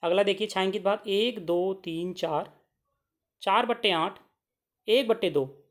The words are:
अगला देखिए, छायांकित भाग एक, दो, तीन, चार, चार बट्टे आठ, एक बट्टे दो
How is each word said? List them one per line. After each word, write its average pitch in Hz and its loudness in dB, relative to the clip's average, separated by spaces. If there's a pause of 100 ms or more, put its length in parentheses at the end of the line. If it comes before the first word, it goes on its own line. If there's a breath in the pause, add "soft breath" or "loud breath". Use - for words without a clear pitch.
अगला 175 2
देखिए, 202 0
छायांकित 190 -2
भाग 202 0
एक, 214 0
दो, 175 0
तीन, 175 -6
चार, 165 -4 (880)
चार 214 2
बट्टे 226 2
आठ, 175 0 (720)
एक 233 4
बट्टे 214 0
दो 139 -4